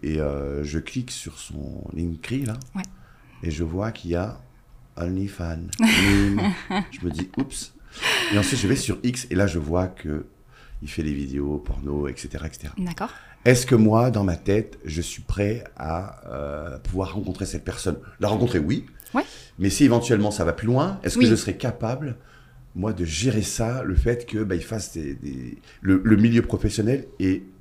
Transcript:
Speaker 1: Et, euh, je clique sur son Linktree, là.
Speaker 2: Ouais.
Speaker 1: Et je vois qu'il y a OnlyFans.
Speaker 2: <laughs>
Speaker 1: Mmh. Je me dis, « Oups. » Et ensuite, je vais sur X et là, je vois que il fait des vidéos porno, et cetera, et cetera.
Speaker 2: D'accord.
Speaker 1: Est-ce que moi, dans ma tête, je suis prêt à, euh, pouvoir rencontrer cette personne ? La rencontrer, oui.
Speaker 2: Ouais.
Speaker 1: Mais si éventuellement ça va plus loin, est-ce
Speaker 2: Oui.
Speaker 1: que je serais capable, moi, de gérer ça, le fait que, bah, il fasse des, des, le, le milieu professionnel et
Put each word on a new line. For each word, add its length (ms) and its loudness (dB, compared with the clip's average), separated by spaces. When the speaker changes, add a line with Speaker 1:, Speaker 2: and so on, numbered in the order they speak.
Speaker 1:
Et, 160 -2
euh, 460 -2
je 140 -4
clique 300 -8
sur 300 -12
son 460 -10
Linktree, 500 -4
là. 100 -4
Speaker 2:
Ouais. 60 -6
Speaker 1:
Et 80 -2
je 120 -2
vois 300 -2
qu'il 180 -8
y 40 2
a 260 -4
OnlyFans. 720 -4
Speaker 2:
<laughs> 120 -8
Speaker 1:
Mmh. 600 4
Je 140 -10
me 60 0
dis, « 260 -6
Oups. » 360 -6
Et 40 4
ensuite, 220 2
je 80 0
vais 80 4
sur 280 -2
X 260 -4
et 60 -2
là, 120 4
je 120 -2
vois 280 0
que 380 -6
il 80 -10
fait 140 -4
des 100 -2
vidéos 460 -4
porno, 500 -4
et 80 -8
cetera, 300 -10
et 40 -8
cetera. 260 -14
Speaker 2:
D'accord. 320 -6
Speaker 1:
Est-ce 200 8
que 100 6
moi, 360 8
dans 140 2
ma 100 2
tête, 480 0
je 180 -4
suis 200 -8
prêt 420 -2
à, 500 -6
euh, 520 -8
pouvoir 340 -4
rencontrer 320 -4
cette 180 -6
personne ? 340 -4
La 80 2
rencontrer, 320 2
oui. 260 0
Speaker 2:
Ouais. 100 2
Speaker 1:
Mais 100 4
si 160 4
éventuellement 460 4
ça 120 -2
va 100 2
plus 140 -6
loin, 360 2
est-ce 160 -2
Speaker 2:
Oui. 60 10
Speaker 1:
que 40 8
je 60 8
serais 200 -2
capable, 640 -4
moi, 180 -2
de 120 -2
gérer 380 0
ça, 400 -2
le 120 -2
fait 300 2
que, 180 -2
bah, 120 0
il 80 -4
fasse 300 -8
des, 200 -6
des, 440 -10
le, 220 6
le 140 10
milieu 240 8
professionnel 640 0
et 240 2